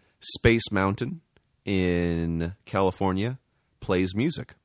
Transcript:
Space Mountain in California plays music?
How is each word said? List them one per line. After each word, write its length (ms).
Space 500
Mountain 500
in 920
California 720
plays 340
music? 400